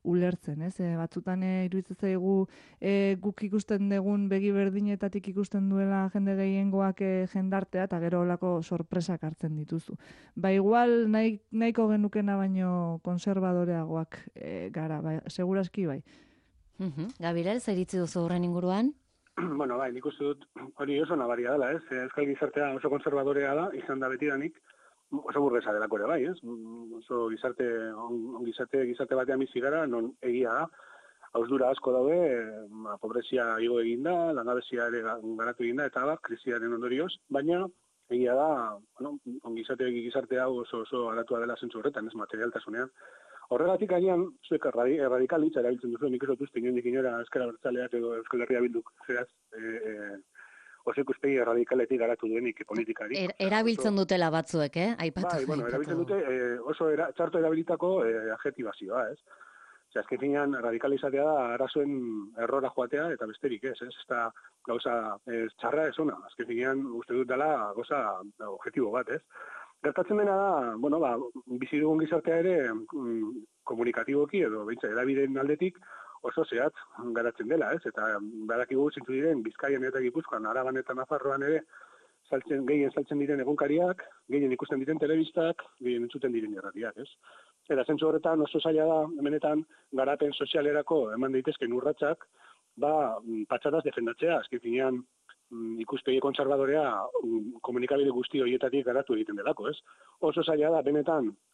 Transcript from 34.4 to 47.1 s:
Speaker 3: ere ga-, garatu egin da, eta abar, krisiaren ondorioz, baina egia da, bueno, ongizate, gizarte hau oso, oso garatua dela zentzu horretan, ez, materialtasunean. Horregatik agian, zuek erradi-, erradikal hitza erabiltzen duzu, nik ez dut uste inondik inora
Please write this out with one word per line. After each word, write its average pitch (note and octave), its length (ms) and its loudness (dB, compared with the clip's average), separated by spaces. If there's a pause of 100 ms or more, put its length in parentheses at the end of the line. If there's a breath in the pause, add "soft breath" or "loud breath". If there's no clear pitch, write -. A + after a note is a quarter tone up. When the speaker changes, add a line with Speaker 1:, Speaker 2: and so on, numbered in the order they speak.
Speaker 3:
ere A#2 160 -2
ga-, A2 160 -4 (180)
garatu A#2+ 300 -2
egin C3 160 -2
da, - 80 0
eta C3 100 -4
abar, D3+ 220 0
krisiaren A#2 500 -4
ondorioz, B2 380 -2 (180)
baina D#3+ 360 0 (440)
egia B2 300 2
da, D3+ 100 4 (480)
bueno, D3 200 -8 (260)
ongizate, A#2+ 560 -4
gizarte B2+ 400 -2
hau B2+ 240 0
oso, A#2 240 -6
oso B2 220 -2
garatua A#2 340 -2
dela A#2 160 -4
zentzu A#2 200 -8
horretan, A2+ 280 -4
ez, - 80 -12
materialtasunean. A2 720 -6 (640 loud breath)
Horregatik F3+ 400 2
agian, F3+ 320 4 (220)
zuek - 240 0
erradi-, B2 340 2
erradikal B2+ 400 2
hitza D#3 160 2
erabiltzen B2 320 0
duzu, C3+ 160 -2
nik B2+ 140 -2
ez C3+ 80 0
dut B2+ 160 0
uste - 140 -4
inondik B2 280 0
inora B2+ 320 0